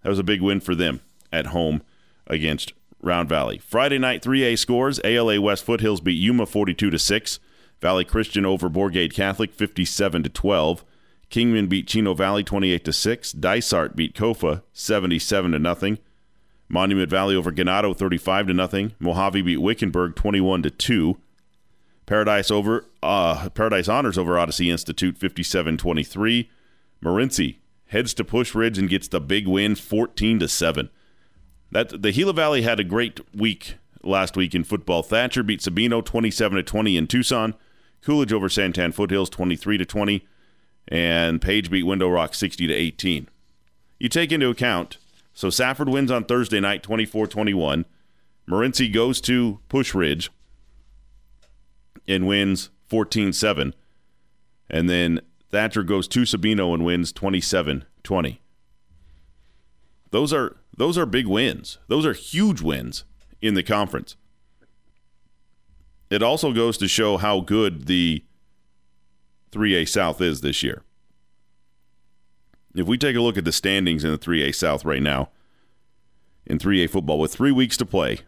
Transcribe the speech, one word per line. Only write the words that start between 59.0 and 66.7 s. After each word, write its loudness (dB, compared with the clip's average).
Those 2
are, -2
those 0
are 0
big 0
wins. -2
Those 0
are 0
huge 0
wins -4
in 2
the 0
conference. -2
It 2
also 2
goes 2